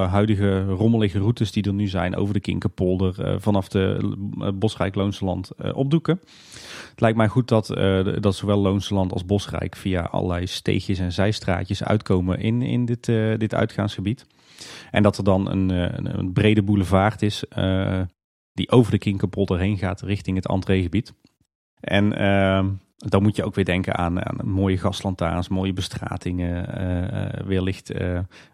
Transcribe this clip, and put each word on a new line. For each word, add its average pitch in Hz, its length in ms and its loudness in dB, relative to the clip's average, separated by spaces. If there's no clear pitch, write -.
huidige 98 600 2
rommelige 104 540 2
routes 107 320 0
die 104 120 0
er 101 100 0
nu 101 140 0
zijn 90 280 -2
over 101 180 -2
de 101 60 0
Kinkerpolder, 92 840 0
eh, 95 140 -2
vanaf 98 300 0
de, 98 480 0
eh, 101 140 -2
Bosrijk 95 420 -2
Loonse 101 300 -2
Land, 92 260 -4
eh, - 260 -6
opdoeken. 156 420 0
Het - 120 -20
lijkt 113 160 4
mij 113 100 4
goed 117 200 2
dat, 110 220 2
eh, 95 500 2
dat 104 160 2
zowel 101 220 0
Loonse 98 360 2
Land 92 200 0
als 90 120 -6
Bosrijk 98 500 -2
via 92 260 -2
allerlei 90 460 -2
steegjes 98 520 -2
en 90 120 0
zijstraatjes 95 720 0
uitkomen 92 560 0
in, 117 220 0
in 120 240 0
dit, 120 240 -4
eh, 110 280 0
dit 107 160 -2
uitgaansgebied. 104 720 -2
En 110 120 2
dat 101 140 4
er 101 60 -4
dan 95 260 4
een, 92 220 2
eh, 90 260 0
een, 90 220 -4
een 95 140 -2
brede 107 300 4
boulevard 98 580 4
is, - 260 -2
eh, 95 540 0
die - 180 -2
over 117 200 6
de 113 60 2
Kinkerpolder 98 640 0
heen 98 180 0
gaat 92 240 -4
richting 98 340 -4
het 92 120 -2
entreegebied. 95 640 0
En, 101 380 0
ehm, 98 500 2
dan 98 140 4
moet 104 120 2
je 104 80 -2
ook 104 120 -6
weer 98 100 2
denken 90 320 -2
aan, 87 280 -2
aan - 240 -6
mooie 95 280 2
gaslantaarns, 90 680 -2
mooie 95 260 -2
bestratingen, 90 1040 -6
eh, 92 460 -2
eh, 98 60 -8
wellicht, 95 460 -2
eh, 90 280 -2